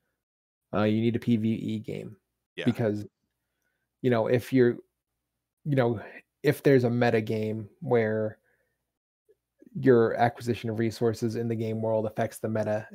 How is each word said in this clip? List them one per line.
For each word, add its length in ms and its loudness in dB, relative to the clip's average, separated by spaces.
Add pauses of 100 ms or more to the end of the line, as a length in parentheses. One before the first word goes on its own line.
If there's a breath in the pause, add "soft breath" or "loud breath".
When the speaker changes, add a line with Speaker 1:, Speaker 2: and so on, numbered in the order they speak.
(760)
Speaker 1:
Uh, 100 0
you 180 0
need 140 0
a 20 -2
P 180 0
V 120 0
E 320 -4
game. 360 -12 (400)
Speaker 2:
Yeah. 80 -6
Speaker 1:
Because, 400 -2 (960)
you 100 0
know, 180 2
if 240 0
you're, 260 4 (840)
you 120 -2
know, 240 0 (420 loud breath)
if 200 0
there's 220 6
a 60 2
meta 300 2
game 480 -6 (120)
where 580 0 (1400)
your 360 6
acquisition 560 -2
of 80 -6
resources 580 -2
in 120 -4
the 60 -2
game 280 -4
world 240 0
affects 320 -6
the 100 -6
meta, 460 -4